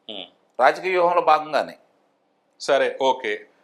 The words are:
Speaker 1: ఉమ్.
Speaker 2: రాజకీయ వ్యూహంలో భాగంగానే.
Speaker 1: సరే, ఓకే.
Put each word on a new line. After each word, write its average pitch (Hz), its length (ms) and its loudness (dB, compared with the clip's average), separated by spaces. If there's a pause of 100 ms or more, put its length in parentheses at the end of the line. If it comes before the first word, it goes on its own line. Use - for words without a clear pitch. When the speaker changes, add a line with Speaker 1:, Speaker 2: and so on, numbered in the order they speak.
(140)
Speaker 1:
ఉమ్. 92 120 -14 (340)
Speaker 2:
రాజకీయ 156 300 2
వ్యూహంలో 175 320 2
భాగంగానే. 151 520 0 (840)
Speaker 1:
సరే, 135 420 0
ఓకే. 117 440 -2 (180)